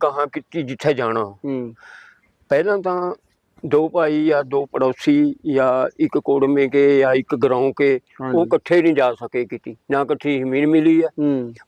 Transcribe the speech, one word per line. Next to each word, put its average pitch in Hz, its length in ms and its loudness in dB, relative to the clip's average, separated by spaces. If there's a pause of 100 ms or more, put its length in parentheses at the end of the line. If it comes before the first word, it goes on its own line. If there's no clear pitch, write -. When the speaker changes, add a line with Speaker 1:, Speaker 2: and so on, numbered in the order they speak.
Speaker 1:
ਗਾਹਾਂ 147 240 -2
ਕੀਤੀ 151 360 -10
ਜਿੱਥੇ 135 320 -2
ਜਾਣਾ। 113 300 -2
Speaker 2:
ਹੂੰ। 120 500 -8 (760)
Speaker 1:
ਪਹਿਲਾਂ 185 300 0
ਤਾਂ 180 360 -4 (520)
ਦੋ 151 220 2
ਭਾਈ 156 380 0
ਜਾਂ 147 180 2
ਦੋ 139 220 -2
ਪੜੋਸੀ 143 680 0 (200)
ਜਾਂ 131 340 2 (100)
ਇੱਕ 147 200 -2
ਕੋੜਮੇ 139 500 2
ਕੇ 139 300 4
ਜਾਂ 131 160 2
ਇੱਕ 135 200 -2
ਗਰਾਉਂ 127 380 0
ਕੇ, 135 280 0 (220)
Speaker 2:
ਹਾਂਜੀ। 131 160 -2
Speaker 1:
ਉਹ 170 80 2
ਇਕੱਠੇ 170 360 2
ਨਹੀਂ 160 120 4
ਜਾ 127 180 2
ਸਕੇ 120 320 -6
ਕਿਤੇ, 113 320 -12 (140)
ਨਾ 139 100 0
ਇਕੱਠੀ 143 380 -2
ਜ਼ਮੀਨ 131 280 -2
ਮਿਲੀ 160 360 4
ਹੈ। 160 60 -2 (100)
Speaker 2:
ਹੂੰ। 135 360 -2 (140)